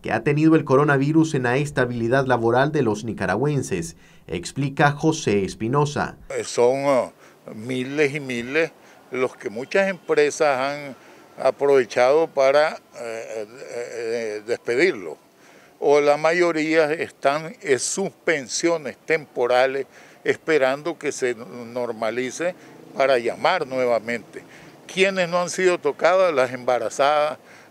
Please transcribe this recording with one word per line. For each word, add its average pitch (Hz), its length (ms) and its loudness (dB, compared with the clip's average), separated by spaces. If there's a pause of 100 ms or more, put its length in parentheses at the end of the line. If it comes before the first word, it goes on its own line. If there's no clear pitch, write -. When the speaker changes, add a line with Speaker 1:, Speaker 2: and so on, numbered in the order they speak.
Speaker 1:
que 90 100 -6
ha 117 120 -2
tenido 156 320 4
el 151 80 4
coronavirus 147 680 2
en 131 100 -2
la 123 140 0
estabilidad 127 680 0
laboral 123 460 2
de 147 100 0
los 107 220 0
nicaragüenses, 101 920 -2 (300)
explica 139 640 -2
José 143 520 0
Espinosa. 117 720 -2 (120)
Speaker 2:
Eh, 120 160 -6
son, 131 400 0
oh, 123 280 0 (400)
miles 131 600 -2
y 151 80 -6
miles 131 500 -4 (400)
los 127 240 -2
que - 140 -10
muchas 139 400 -2
empresas 147 720 0
han 143 360 -6 (420)
aprovechado 135 920 2
para, 143 440 2
eh, 233 60 -12 (220)
eh, 113 480 -10 (220)
eh, 117 760 -6
despedirlo. 117 720 -2 (600)
O 147 200 4
la 147 160 4
mayoría 160 760 2
están 151 680 -4
en 131 180 2
suspensiones 160 1160 -4
temporales 131 880 0 (360)
esperando 147 760 0
que 151 140 -4
se 123 240 -2
normalice 120 1200 -6 (400)
para 135 220 4
llamar 123 500 0
nuevamente. 120 720 -4 (440)
Quienes 185 440 0
no 175 120 0
han 175 80 -4
sido 180 300 2
tocadas, 170 540 2
las 127 180 0
embarazadas, 127 880 0 (320)